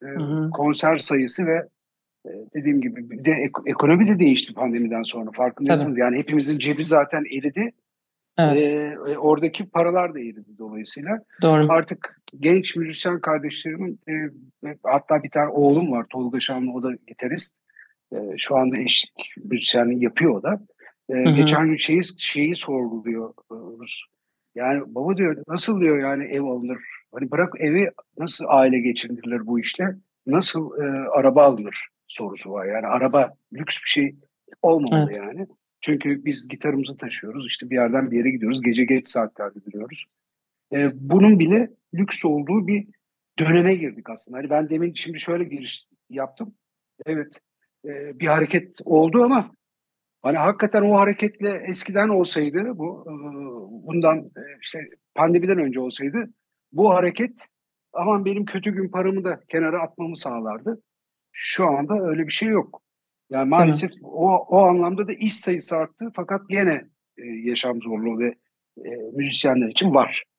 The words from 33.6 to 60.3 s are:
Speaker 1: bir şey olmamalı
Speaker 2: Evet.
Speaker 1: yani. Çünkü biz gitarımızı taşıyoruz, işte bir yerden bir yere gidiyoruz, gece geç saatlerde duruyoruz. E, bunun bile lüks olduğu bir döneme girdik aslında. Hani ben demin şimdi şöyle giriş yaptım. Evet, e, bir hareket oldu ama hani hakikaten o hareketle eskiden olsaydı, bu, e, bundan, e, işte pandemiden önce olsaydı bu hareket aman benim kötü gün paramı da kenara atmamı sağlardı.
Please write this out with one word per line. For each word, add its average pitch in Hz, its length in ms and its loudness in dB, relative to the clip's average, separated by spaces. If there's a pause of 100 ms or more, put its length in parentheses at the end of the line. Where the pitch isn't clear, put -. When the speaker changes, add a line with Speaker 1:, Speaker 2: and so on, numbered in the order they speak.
Speaker 1:
bir - 60 -6
şey 139 260 0 (460)
olmamalı 160 440 4
Speaker 2:
Evet. - 180 -4
Speaker 1:
yani. 151 240 -10 (340)
Çünkü 143 440 -2
biz 127 220 -6
gitarımızı 139 500 -6
taşıyoruz, 123 500 -12
işte 123 220 -8
bir 127 60 -2
yerden 123 360 2
bir 117 60 0
yere 123 140 2
gidiyoruz, 127 300 -2
gece 120 240 2
geç 127 240 0
saatlerde 104 560 -6
duruyoruz. 104 400 -12 (680)
E, 139 200 0
bunun 180 460 6
bile 208 300 4 (240)
lüks 196 320 -4
olduğu 160 420 0
bir 202 200 -2 (520)
döneme 175 360 4
girdik 143 340 -8
aslında. 113 280 -14
Hani 139 120 -8
ben 151 200 0
demin 160 240 -2
şimdi 165 260 -10
şöyle 175 240 -4
giriş 139 420 -12 (240)
yaptım. 135 460 -10 (500)
Evet, 151 340 -8 (460)
e, 143 340 -12
bir 165 80 -2
hareket 156 480 2 (100)
oldu 165 380 6
ama 247 280 2 (680)
hani 143 160 0
hakikaten 202 440 2
o 208 180 6
hareketle 202 680 0
eskiden 202 420 0
olsaydı, 175 540 0 (140)
bu, 165 300 -10
e, 160 40 -14 (760)
bundan, 160 300 4
e, - 240 -12 (200)
işte - 180 -12 (360)
pandemiden 175 440 2
önce 131 200 -2
olsaydı 139 380 -6 (540)
bu 190 220 4
hareket 180 380 0 (640)
aman 196 320 0
benim 196 200 -2
kötü 196 260 -6
gün 190 180 -4
paramı 190 340 -2
da 175 240 -4
kenara 165 340 -2
atmamı 165 360 -8
sağlardı. 120 640 -8 (500)